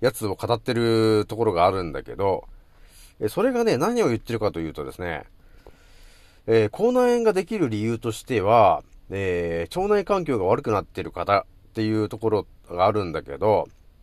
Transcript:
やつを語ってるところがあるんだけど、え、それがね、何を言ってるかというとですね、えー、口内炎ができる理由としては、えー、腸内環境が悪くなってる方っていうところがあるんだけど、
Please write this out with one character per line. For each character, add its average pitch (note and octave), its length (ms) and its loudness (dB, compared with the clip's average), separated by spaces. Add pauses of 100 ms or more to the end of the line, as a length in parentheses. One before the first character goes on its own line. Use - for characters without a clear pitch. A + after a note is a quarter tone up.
や B2 100 2
つ A2 160 -8
を G2 80 -4
語 A2 180 -2
っ A#2 60 0
て B2+ 160 -6
る A2 520 2
と G#2+ 100 -10
こ A2+ 80 0
ろ G#2+ 80 2
が E2+ 140 4
あ G2 40 6
る F#2+ 140 -2
ん D#2 80 -8
だ C2+ 100 -8
け A#1+ 140 -12
ど、 F#2+ 320 -2 (720)
え、 G#2+ 80 -2
そ F3+ 140 -4
れ C4 100 2
が A#3+ 100 0
ね、 G#3 140 2
何 A3 260 0
を E3 60 2
言 A#2 80 0
っ - 20 -2
て - 140 -10
る A2+ 80 -4
か G#2 100 0
と D#2+ 80 -8
い E2 100 -4
う D2+ 40 -10
と D2 120 -8
で C2+ 80 -12
す - 80 -14
ね、 E2 240 -8 (1200)
え A2 200 4
ー、 G#2 40 -2
口 A3+ 200 0
内 B3 280 2
炎 A#3 60 -2
が G#3+ 100 4
で F#3 100 0
き A3 140 -6
る D#3 100 0
理 G#2 140 -4
由 A2+ 160 -2
と A2+ 140 -6
し - 100 -10
て A#2+ 180 -2
は、 F#2+ 420 6 (280)
え F2 600 -2
ー、 F3 100 -6
腸 G3+ 120 0
内 G3+ 140 0
環 F#3+ 180 0
境 C3+ 140 -2
が F#2 80 0
悪 A#2+ 160 2
く A#2 80 -4
な G2+ 100 2
っ E2+ 60 -6
て - 160 -10
る F2 100 -10
方 F#2+ 280 2
っ - 40 -6 (300)
て A2+ 80 -4
い A2 200 0
う G#2 60 -2
と A2+ 100 -10
こ A2 120 0
ろ G#2 160 0 (240)
が F2 160 2
あ G#2 60 4
る G#2 120 0
ん E2+ 80 -6
だ D#2 100 -4
け C#2 140 -12
ど、 G2 320 2 (340)